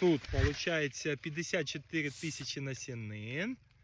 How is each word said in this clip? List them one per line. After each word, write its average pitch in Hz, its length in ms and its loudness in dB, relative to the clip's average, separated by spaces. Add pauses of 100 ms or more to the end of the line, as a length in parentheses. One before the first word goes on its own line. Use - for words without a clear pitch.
тут, 170 200 8 (120)
получається, 147 840 2
п'ятдесят 160 520 -2
чотири 151 420 -2
тисячі 147 500 -6
насінин. 123 960 -4 (280)